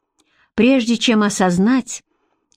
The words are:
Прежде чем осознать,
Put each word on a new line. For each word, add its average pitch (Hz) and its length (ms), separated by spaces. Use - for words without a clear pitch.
Прежде 233 400
чем 214 260
осознать, 202 840